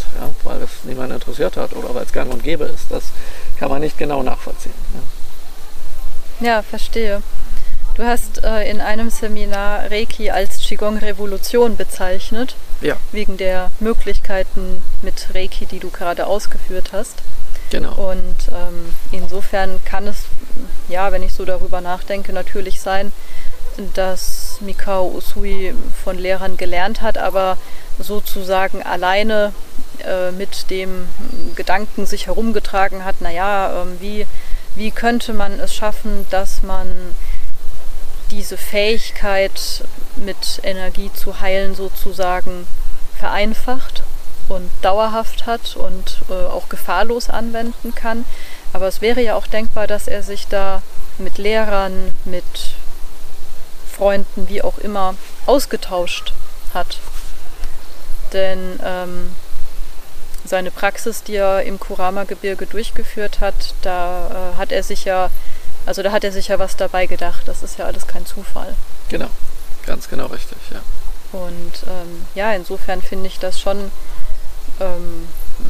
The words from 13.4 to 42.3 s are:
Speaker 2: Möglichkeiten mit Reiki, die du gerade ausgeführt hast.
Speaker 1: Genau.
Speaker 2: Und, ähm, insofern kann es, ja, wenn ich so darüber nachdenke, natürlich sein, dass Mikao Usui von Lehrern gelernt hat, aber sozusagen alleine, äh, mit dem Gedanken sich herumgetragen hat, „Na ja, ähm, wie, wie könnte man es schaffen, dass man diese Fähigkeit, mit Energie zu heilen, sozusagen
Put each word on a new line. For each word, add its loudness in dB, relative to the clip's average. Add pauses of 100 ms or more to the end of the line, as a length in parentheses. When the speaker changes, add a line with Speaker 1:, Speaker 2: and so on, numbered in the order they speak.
Speaker 2:
Möglichkeiten 2 (200)
mit 0
Reiki, 2
die -2
du -8
gerade -6
ausgeführt 0
hast. -6 (520)
Speaker 1:
Genau. 2
Speaker 2:
Und, 2
ähm, 2 (180)
insofern 4
kann 2
es, 6 (720)
ja, 0
wenn 4
ich 4
so 0
darüber 2
nachdenke, -6
natürlich 2
sein, 0 (840)
dass 0
Mikao 0
Usui 2 (280)
von -4
Lehrern 0
gelernt 2
hat, 2
aber -4 (400)
sozusagen -2
alleine, -4 (540)
äh, -4
mit -4
dem -4 (480)
Gedanken -2
sich -2
herumgetragen -2
hat, 0
„Na 0
ja, -4
ähm, -6
wie, -2 (480)
wie 0
könnte -4
man 2
es 2
schaffen, 2
dass 4
man 2 (1400)
diese 0
Fähigkeit, 0 (320)
mit 0
Energie -2
zu 0
heilen, 2
sozusagen 0 (520)